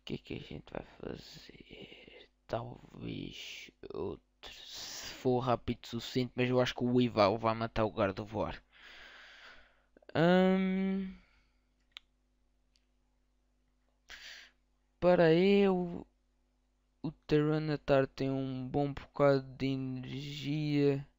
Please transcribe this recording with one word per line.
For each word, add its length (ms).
O 40
que 100
é 40
que 160
a 60
gente 320
vai 120
fazer? 1300
Talvez 1200
outro, 600
se 480
for 260
rápido 440
o 20
suficiente, 480
mas 140
eu 120
acho 140
que 80
o 140
Weavile 420
vai 160
matar 300
o 80
Gardevoir. 680
Hum, 1000
para 340
eu, 720
o 100
Tyranitar 800
tem 240
um 380
bom 240
bocado 500
de 240
energia. 1400